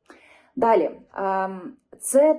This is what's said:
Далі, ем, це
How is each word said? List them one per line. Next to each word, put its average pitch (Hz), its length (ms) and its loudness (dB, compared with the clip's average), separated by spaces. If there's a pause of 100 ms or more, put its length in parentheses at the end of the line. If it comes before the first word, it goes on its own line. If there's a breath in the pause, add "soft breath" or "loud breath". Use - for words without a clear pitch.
(560 loud breath)
Далі, 226 340 2 (240)
ем, 190 600 -6 (240)
це 302 380 2